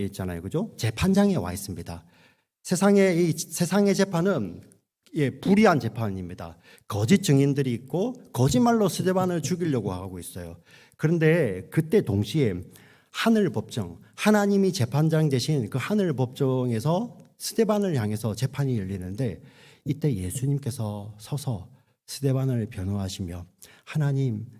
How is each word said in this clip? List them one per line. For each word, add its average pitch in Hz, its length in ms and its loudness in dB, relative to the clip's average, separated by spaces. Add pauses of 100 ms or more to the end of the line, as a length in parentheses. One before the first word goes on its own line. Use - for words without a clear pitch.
있잖아요. 90 360 -6
그죠? 156 360 -4
재판장에 190 580 2
와 90 180 -2
있습니다. - 500 -10 (600)
세상의, 185 640 4
이 156 40 2
세상의 190 600 0
재판은, 170 680 0 (520)
예, 135 260 -2
불의한 190 400 6
재판입니다. 95 800 -6 (300)
거짓 110 340 4
증인들이 139 520 2
있고 190 420 -4 (180)
거짓말로 226 560 4
스데반을 180 540 0
죽이려고 143 480 -2
하고 92 260 -8
있어요. 87 400 -12 (400)
그런데 156 720 2
그때 160 320 2
동시에 104 540 0 (580)
하늘 214 360 2
법정, 101 500 -6 (160)
하나님이 202 560 4
재판장 156 560 2
되신 131 420 0
그 - 80 -4
하늘 185 360 0
법정에서 131 1040 -2 (200)
스데반을 202 600 0
향해서 107 380 -2
재판이 131 440 -2
열리는데, 95 640 -6 (420)
이때 147 320 -2
예수님께서 107 1040 -4
서서 120 500 -6 (380)
스데반을 131 640 -2
변호하시며, 95 760 -6 (380)
"하나님, 135 640 -2 (140)